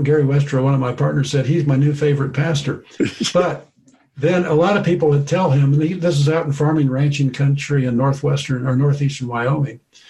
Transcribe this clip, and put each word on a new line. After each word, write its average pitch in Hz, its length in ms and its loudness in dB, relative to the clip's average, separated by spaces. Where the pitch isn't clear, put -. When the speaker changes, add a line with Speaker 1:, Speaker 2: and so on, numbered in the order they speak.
Speaker 1:
Gary 147 240 2
Westra, 139 380 0
one 139 100 2
of 131 60 0
my 123 140 -2
partners, 147 360 -2
said, 131 160 0
"He's 156 220 0
my 135 80 2
new 143 180 2
favorite 139 400 0
pastor." 151 500 -2
Speaker 2:
<laughs> - 260 -6
Speaker 1:
But 175 340 0
then 175 300 0
a 160 80 0
lot 185 240 4
of - 80 -2
people 170 240 2
would 143 180 2
tell 180 220 0
him, 139 240 4
and 151 80 2
he, 165 120 0
this 170 260 0
is 143 100 2
out 160 160 0
in 147 60 -4
farming, 151 360 0
ranching 139 440 0
country 139 540 -2
in 120 120 -2
northwestern 135 680 -2
or 127 80 0
northeastern 139 520 0
Wyoming, 120 520 -2